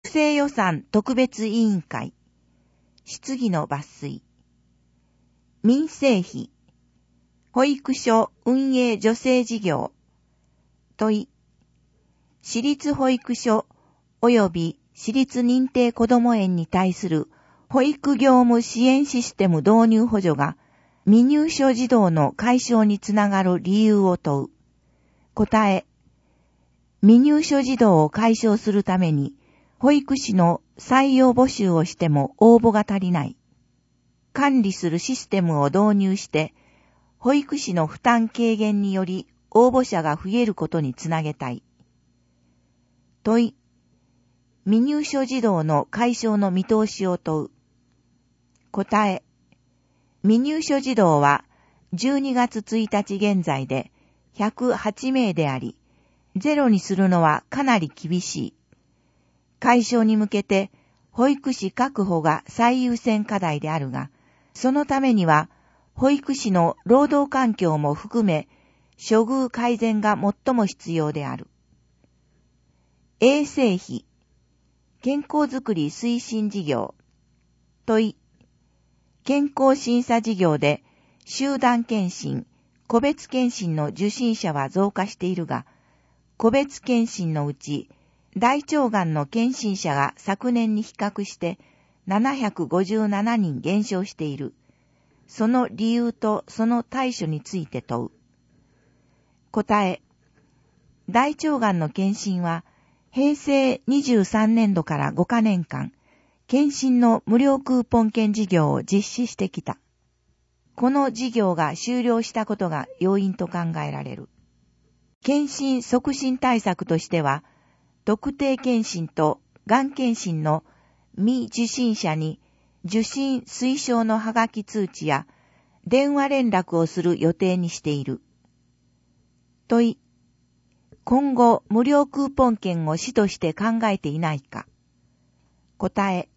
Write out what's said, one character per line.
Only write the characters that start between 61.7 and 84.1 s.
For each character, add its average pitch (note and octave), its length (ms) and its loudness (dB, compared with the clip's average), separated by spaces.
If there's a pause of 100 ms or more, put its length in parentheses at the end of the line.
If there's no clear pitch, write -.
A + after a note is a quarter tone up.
確 B3+ 320 -2
保 E3+ 180 0
が D#3 240 0
最 B3 380 0
優 A#3+ 120 0
先 G#3+ 280 -2
課 G#3 140 -4
題 D#3+ 220 -4
で D#3 80 -8
あ D#3+ 100 -4
る C#3 120 -6
が、 C3+ 200 -10 (440)
そ - 160 -2
の C#4+ 160 0
た C4+ 140 -2
め C4+ 120 2
に G3 140 2
は D#3+ 240 2 (440)
保 C4 160 2
育 C#4 240 0
士 A#3+ 180 -2
の E3+ 320 2
労 C4 240 4
働 C#4+ 200 0
環 C4 260 0
境 D#3+ 220 0
も D3 160 -2
含 A3 300 -4
め、 E3 260 0 (480)
処 A3+ 280 0
遇 C4 240 -2
改 A#3+ 300 -2
善 A3 220 -2
が G#3 160 0
最 G3+ 380 -2
も A3+ 120 2
必 - 260 -10
要 D#3 180 0
で D3 160 -6
あ B2+ 80 -8
る。 - 140 -14 (1700)
衛 C#4+ 260 4
生 C4 300 0
費。 C3 300 -10 (960)
健 C#4 220 -2
康 D4 300 -2
づ C4 80 -6
く A3+ 140 -4
り D#3 120 -2
推 A#3+ 340 -4
進 A3 280 -4
事 G3+ 140 -6
業。 C3+ 320 -4 (920)
問 A3 240 2
い。 - 60 -20 (1080)
健 C#4+ 320 0
康 C4+ 240 4
審 A#3+ 240 0
査 A#3 160 0
事 A3 160 -4
業 E3+ 220 2
で、 C#3+ 240 0 (420)
集 C#4 340 -4
団 A#3+ 240 2
健 G#3 280 -2
診、 C#3 360 -8 (400)
個 A#3 140 0
別 - 280 -4
健 B3+ 220 -2
診 F3 260 -6
の D3 120 -2
受 G3 220 -4